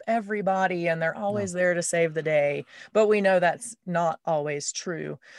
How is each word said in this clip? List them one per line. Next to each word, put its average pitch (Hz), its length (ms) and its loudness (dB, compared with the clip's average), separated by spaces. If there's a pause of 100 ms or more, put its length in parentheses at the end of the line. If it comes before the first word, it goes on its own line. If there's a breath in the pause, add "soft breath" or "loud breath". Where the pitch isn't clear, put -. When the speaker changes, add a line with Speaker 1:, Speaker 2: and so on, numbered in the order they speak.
Speaker 1:
everybody 190 840 0
and 165 140 0
they're 165 140 -2
Speaker 2:
No. 220 60 -10
Speaker 1:
always 202 300 -2
there 180 220 2
to 170 80 -2
save 170 320 0
the 156 80 -4
day. 147 420 0 (300 loud breath)
But 214 140 4
we 208 140 4
know 190 180 4
that's - 360 0 (120)
not 170 360 0
always 147 480 -2
true, 151 460 -8 (220 loud breath)